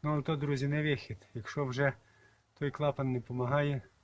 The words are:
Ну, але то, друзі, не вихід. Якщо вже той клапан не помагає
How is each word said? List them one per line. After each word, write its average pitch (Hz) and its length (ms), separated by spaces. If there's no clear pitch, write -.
Ну, 151 100
але 147 80
то, 160 140
друзі, 139 320
не 147 160
вихід. 143 340
Якщо 135 320
вже 131 280
той 143 120
клапан 139 400
не 123 100
помагає 131 600